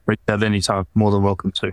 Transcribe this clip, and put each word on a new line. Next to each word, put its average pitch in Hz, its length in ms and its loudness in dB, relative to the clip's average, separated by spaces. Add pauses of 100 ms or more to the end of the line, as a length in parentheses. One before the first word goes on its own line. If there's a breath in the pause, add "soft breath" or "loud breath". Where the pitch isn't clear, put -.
Reach 107 200 0
out 104 160 0
anytime. 101 520 0
More 107 160 4
than 101 100 2
welcome 98 320 -2
to. 95 200 -6